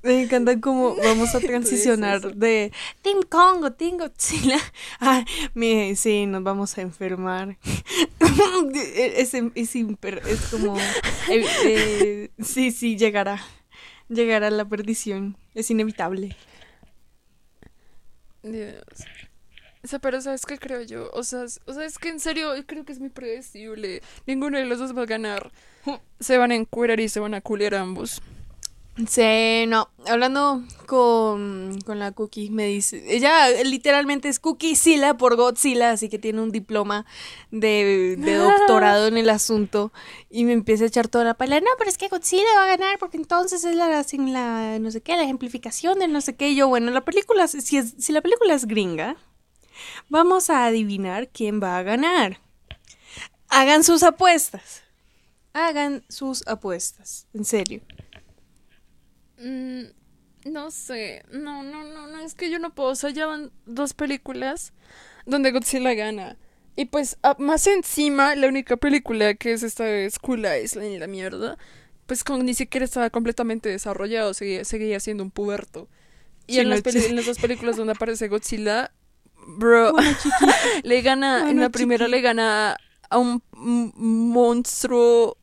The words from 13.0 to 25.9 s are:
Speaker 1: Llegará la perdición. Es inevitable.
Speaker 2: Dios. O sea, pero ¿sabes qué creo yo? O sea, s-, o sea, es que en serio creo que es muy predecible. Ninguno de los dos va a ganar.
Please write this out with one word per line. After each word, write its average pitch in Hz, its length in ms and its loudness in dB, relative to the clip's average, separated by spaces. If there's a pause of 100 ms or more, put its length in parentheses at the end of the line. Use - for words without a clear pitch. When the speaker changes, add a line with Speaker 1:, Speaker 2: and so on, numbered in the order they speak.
Speaker 1:
Llegará 226 420 0
la 214 180 -2
perdición. 202 680 -6 (180)
Es 220 160 -6
inevitable. 196 680 -4 (2000)
Speaker 2:
Dios. 220 400 -14 (1000)
O - 40 -20
sea, 277 120 -10
pero 269 220 -4
¿sabes 269 260 -8
qué 277 120 -14
creo 247 240 -12
yo? 226 300 -14
O 240 120 -8
sea, 247 200 -8
s-, 240 220 -16
o 262 80 -14
sea, 302 100 -10
es 311 140 -14
que 339 100 -8
en 320 120 -10
serio 311 320 -6 (140)
creo 311 180 -14
que 302 80 -18
es 254 80 -16
muy 269 100 -12
predecible. 220 920 -12 (240)
Ninguno 277 320 -4
de 262 80 -2
los 240 120 -4
dos 254 180 -8
va 247 60 -4
a 226 40 -4
ganar. 220 440 -6 (680)